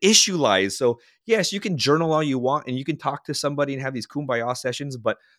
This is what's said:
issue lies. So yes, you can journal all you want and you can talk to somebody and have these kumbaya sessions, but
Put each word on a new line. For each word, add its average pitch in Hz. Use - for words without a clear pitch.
issue 202
lies. 98
So 120
yes, 220
you 202
can 180
journal 156
all 156
you 135
want 135
and 127
you 135
can 151
talk 143
to 156
somebody 143
and 135
have 135
these 117
kumbaya 123
sessions, 131
but 110